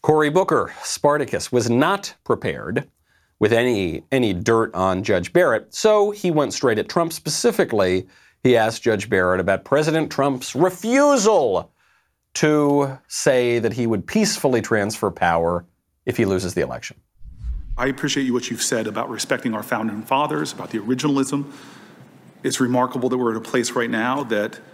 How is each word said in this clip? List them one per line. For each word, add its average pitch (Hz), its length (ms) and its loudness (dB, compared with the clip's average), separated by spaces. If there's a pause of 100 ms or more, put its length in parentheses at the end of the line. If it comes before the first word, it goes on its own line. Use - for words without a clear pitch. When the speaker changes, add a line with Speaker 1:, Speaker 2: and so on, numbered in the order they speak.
Speaker 1:
Cory 151 280 4
Booker, 151 440 0 (100)
Spartacus, - 680 -2
was 117 180 0
not 165 440 0 (120)
prepared 98 640 -4 (520)
with 107 140 4
any, 110 580 0
any 123 220 2
dirt 110 420 2
on 92 280 0
Judge 90 300 0
Barrett, 151 400 2
so 208 380 4
he 208 180 -4
went 147 240 0
straight 117 240 2
at - 120 -4
Trump 165 220 0
specifically. 110 960 0 (360)
He 127 140 6
asked 113 260 0
Judge 107 260 0
Barrett 92 300 2
about 92 240 0
President 156 480 0
Trump's 135 440 -2
refusal 190 1160 2 (640)
to 143 720 2
say 123 520 2
that 113 140 0
he 117 140 -2
would 107 180 -2
peacefully 135 560 0
transfer 104 480 -2
power 85 560 0 (400)
if - 120 -4
he 113 80 2
loses 92 280 -2
the 87 80 -2
election. - 360 -6 (800)
Speaker 2:
I 127 100 -2
appreciate 135 360 -2
you, 127 100 0
what 120 160 -2
you've - 140 -6
said 113 240 -2
about 107 200 -6
respecting 117 460 -4
our 107 80 -4
founding 107 400 -4
fathers, 147 500 -2
about - 200 -12
the 113 80 -4
originalism. 139 720 -2 (920)
It's - 180 -4
remarkable 127 500 0
that 127 80 -2
we're 120 140 0
at 110 60 -4
a 110 40 -6
place 120 300 -2
right 120 180 -2
now 123 340 -2
that 107 360 -4 (140)